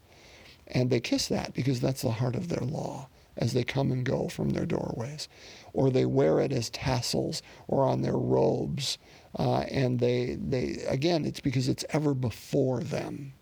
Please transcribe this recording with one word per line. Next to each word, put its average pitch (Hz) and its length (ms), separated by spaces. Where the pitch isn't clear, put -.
And 127 220
they 123 100
kiss - 280
that - 260
because 127 260
that's 135 220
the 131 80
heart 123 260
of 123 140
their - 160
law - 420
as 120 160
they 127 100
come 139 280
and 127 120
go 143 260
from - 200
their - 160
doorways. - 640
Or 135 180
they 127 140
wear 143 340
it 139 120
as 123 200
tassels 135 720
or 139 160
on 131 180
their 131 160
robes. 127 800
Uh, 127 220
and 123 300
they, 123 420
they, - 460
again, 156 360
it's 131 160
because 131 300
it's - 220
ever 147 240
before 127 640
them 143 640